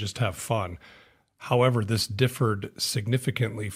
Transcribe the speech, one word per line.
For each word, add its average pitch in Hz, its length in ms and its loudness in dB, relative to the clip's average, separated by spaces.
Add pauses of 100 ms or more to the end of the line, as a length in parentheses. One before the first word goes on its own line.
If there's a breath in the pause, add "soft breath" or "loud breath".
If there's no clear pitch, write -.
just 98 220 -6
have 92 100 -2 (160)
fun. 92 260 -2 (760 loud breath)
However, 123 280 6 (140)
this 107 100 2 (200)
differed 113 380 2 (320)
significantly 107 840 -2